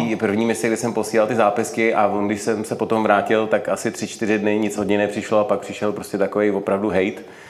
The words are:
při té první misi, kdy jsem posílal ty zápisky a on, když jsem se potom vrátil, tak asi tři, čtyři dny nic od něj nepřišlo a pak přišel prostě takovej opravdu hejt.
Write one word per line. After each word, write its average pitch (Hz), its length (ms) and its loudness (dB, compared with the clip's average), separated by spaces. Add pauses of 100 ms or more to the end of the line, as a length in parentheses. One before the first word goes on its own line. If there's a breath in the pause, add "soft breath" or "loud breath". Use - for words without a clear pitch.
při 117 80 -2
té 110 60 -2
první 104 300 0
misi, 113 220 0
kdy 110 100 0
jsem 117 160 -2
posílal 107 340 2
ty 120 80 -2
zápisky 113 580 2
a 104 140 4
on, 101 200 -2
když 104 140 -2
jsem 107 220 -2
se 110 120 -6
potom 110 280 0
vrátil, 107 440 2
tak 107 220 0
asi 101 220 -2
tři, 104 160 -6
čtyři 107 320 0
dny 104 200 2
nic 104 180 -2
od 107 100 -2
něj 104 100 2
nepřišlo 104 420 0
a 107 40 4
pak 101 160 0
přišel 104 320 -4
prostě 98 260 -6
takovej 104 340 2
opravdu 98 380 0
hejt. 95 360 0 (240 loud breath)